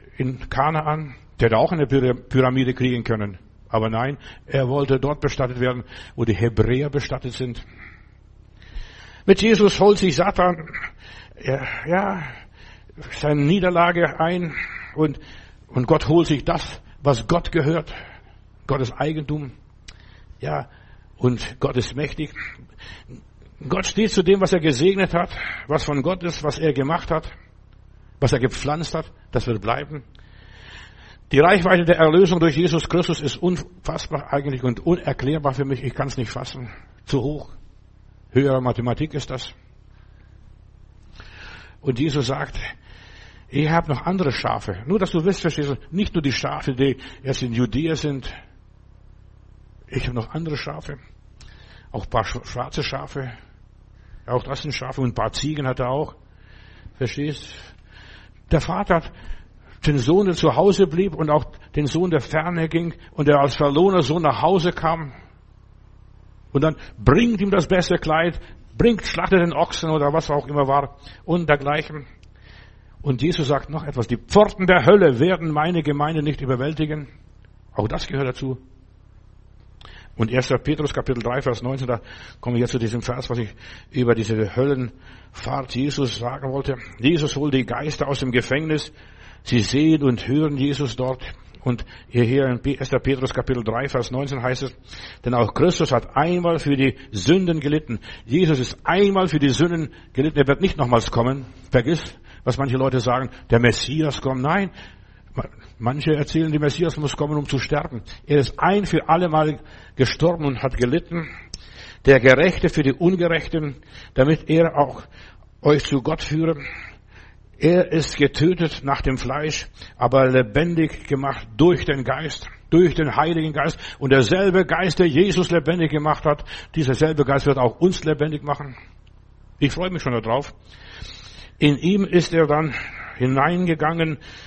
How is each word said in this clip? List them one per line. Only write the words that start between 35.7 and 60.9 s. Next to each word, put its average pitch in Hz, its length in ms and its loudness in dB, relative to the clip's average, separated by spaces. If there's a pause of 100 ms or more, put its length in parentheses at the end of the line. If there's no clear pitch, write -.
Ich 131 120 -6
kann's 139 240 -4
nicht 120 120 -6
fassen. 123 380 -12 (380)
Zu 135 160 0
hoch. 143 280 -6 (800)
Höhere 131 300 2
Mathematik 123 540 -2
ist 143 160 -8
das. - 240 -12 (2250)
Und 127 180 -4
Jesus 139 280 -2
sagt, 139 320 -6 (880)
„Ihr 151 240 0
habt 165 160 0
noch 127 160 -4
andere 175 280 0
Schafe.“ 110 540 -4
Nur, 190 120 0
dass 190 140 -2
du 160 120 0
wisst, 190 160 0
verstehst 147 300 -2
du, 131 60 -4 (140)
nicht 185 240 -4
nur 175 60 0
die 139 120 -2
Schafe, 143 420 -4
die 131 240 0 (240)
jetzt 131 200 -4
in 120 120 -4
Judäa 131 420 0
sind. 139 340 -6 (1600)
Ich - 200 -6
habe 123 80 -4
noch 113 200 -6
andere 156 240 -6
Schafe. 147 400 -12 (920)
Auch 107 140 -8
ein - 60 -12
paar 110 140 0
sch-, - 200 -10
schwarze 127 380 -8
Schafe. 135 500 -8 (920)
Ja, 120 60 -4
auch 123 100 0
das 135 200 -10
sind 147 100 -8
Schafe 127 280 -8
und 127 100 0
ein - 40 -12
paar 110 160 -2
Ziegen 143 380 -4
hat 127 100 -4
er 123 100 -2
auch. 139 280 -4 (800)
Verstehst? 143 580 -6 (960)
Der 160 100 4
Vater 185 360 0
hat - 160 -4 (720)
den 147 120 2
Sohn, 170 280 4
der 180 80 0
zu 143 220 2
Hause 185 320 4
blieb 175 260 -2